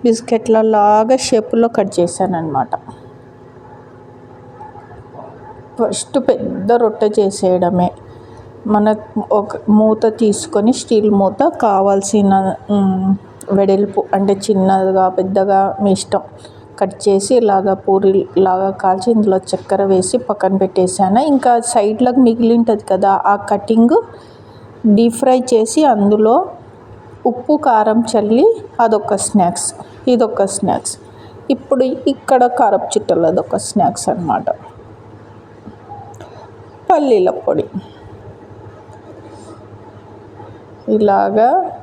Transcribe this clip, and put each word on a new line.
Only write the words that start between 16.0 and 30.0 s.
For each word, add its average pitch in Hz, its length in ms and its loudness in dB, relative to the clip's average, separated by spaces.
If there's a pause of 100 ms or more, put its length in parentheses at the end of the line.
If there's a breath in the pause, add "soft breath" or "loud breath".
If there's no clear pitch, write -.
కట్ 190 300 -2
చేసి 196 260 2
ఇలాగ 202 380 2
పూరీలాగా 190 960 0
కాల్చి 190 420 -2
ఇందులో 208 240 2
చక్కెర 190 480 -2
వేసి 190 340 0
పక్కన 196 380 -2
పెట్టేశాను. 190 640 0
ఇంకా 262 400 2
సైడ్లకు 240 600 0
మిగిలి 233 360 4
ఉంటుంది 226 280 0
కదా, 196 260 0
ఆ 196 260 2
కటింగ్ 226 680 2 (840 loud breath)
డీప్ 226 280 4
ఫ్రై 254 260 2
చేసి 247 440 0
అందులో 214 640 4 (800)
ఉప్పు 247 300 0
కారం 226 560 2
చల్లి 240 520 2 (160)
అదొక 220 340 0
స్నాక్స్, 190 600 -2 (340 loud breath)